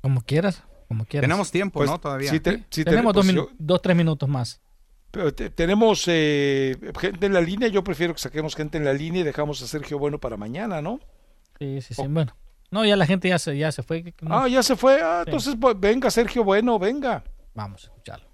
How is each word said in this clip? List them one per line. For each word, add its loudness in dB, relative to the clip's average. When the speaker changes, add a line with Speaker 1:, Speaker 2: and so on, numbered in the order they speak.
Speaker 1:
Como 2
quieras, -2
como -4
quieras. -2
Speaker 2:
Tenemos 0
tiempo, -2
Speaker 3:
Pues, 4
Speaker 2:
¿no? -4
Todavía. -4
Speaker 3:
sí 2
te-, -2
Speaker 1:
Sí, -14
Speaker 3:
sí -4
Speaker 1:
tenemos 4
Speaker 3:
tenemos, 0
Speaker 1:
dos 6
Speaker 3:
pues, 4
Speaker 1:
minu-, 0
Speaker 3:
yo -20
Speaker 1:
dos, 0
tres 4
minutos 2
más. -4
Speaker 3:
Pero -2
te-, -8
tenemos, 4
eh, 2
gente -2
en 2
la 4
línea, 0
yo 2
prefiero -2
que -10
saquemos -6
gente -6
en -2
la 2
línea -2
y 0
dejamos -4
a -12
Sergio -8
Bueno -2
para -8
mañana, -8
¿no? -6
Speaker 1:
Sí, -6
sí, -14
sí, -6
Speaker 3:
O- -4
Speaker 1:
bueno. -2
No, 0
ya 4
la 4
gente 0
ya 2
se, -4
ya 0
se -8
fue, -8
no -2
Speaker 3:
Ah, 2
ya 4
se 2
fue. 6
Ah, 0
Speaker 1:
Sí. -6
Speaker 3:
entonces, -2
pues, 2
venga, 2
Sergio 0
Bueno, 2
venga. -2
Speaker 1:
Vamos -12
a -20
escucharlo. -20